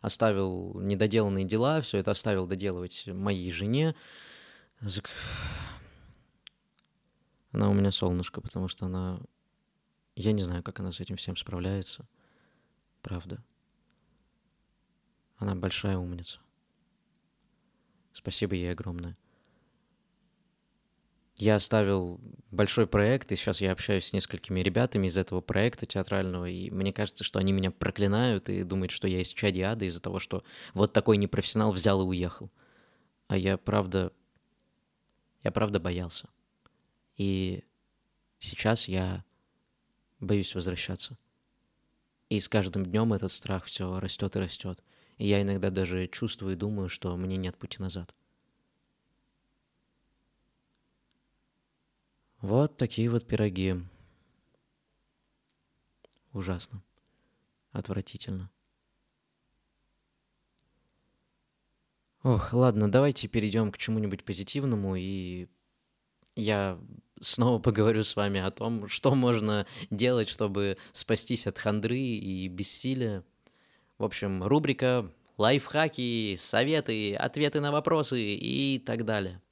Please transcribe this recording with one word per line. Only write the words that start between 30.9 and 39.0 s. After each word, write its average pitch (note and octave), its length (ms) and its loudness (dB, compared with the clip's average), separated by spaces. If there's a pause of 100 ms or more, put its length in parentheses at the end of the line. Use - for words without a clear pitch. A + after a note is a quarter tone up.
такой A2 240 6
непрофессионал G#2 540 2
взял F#2+ 300 4
и F#2 40 2
уехал. F2+ 460 -4 (760)
А G2 100 2
я F#2+ 200 2
правда... F#2+ 560 0 (1300)
я G#2+ 80 0
правда G#2 280 0
боялся. F2 500 -4 (880)
И F#2+ 460 0 (760)
сейчас - 480 0
я F#2 360 -2 (960)